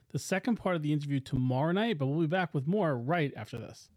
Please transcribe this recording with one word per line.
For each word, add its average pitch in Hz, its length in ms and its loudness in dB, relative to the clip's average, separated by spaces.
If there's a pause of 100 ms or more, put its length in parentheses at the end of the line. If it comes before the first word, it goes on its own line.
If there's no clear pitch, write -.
(100)
the - 80 -4
second 190 380 0
part 185 200 0
of 156 60 -2
the 147 100 2
interview 143 260 0
tomorrow 131 540 2
night, 214 240 2
but 139 100 0
we'll 147 140 0
be 170 60 4
back 180 260 0
with 135 140 0
more 170 280 2
right 139 400 0
after 110 220 -10
this. 110 400 -12